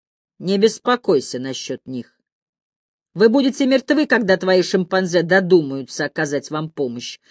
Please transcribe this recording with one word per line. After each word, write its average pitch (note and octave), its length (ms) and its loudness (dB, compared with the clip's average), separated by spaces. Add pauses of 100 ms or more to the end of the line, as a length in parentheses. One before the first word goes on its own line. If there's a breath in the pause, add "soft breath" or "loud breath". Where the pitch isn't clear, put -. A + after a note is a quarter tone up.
(400)
"Не F#3+ 180 -2
беспокойся G#3 840 0
насчёт C3 460 -10
них. B2+ 340 -12 (960)
Вы G#3 160 4
будете C4+ 360 2
мертвы, C4+ 420 0
когда F#3+ 300 2
твои F#3 240 2
шимпанзе F3+ 640 0
додумаются D#3+ 800 2
оказать C#3+ 440 -6
вам D#3 200 -6
помощь". B2 500 -8 (120)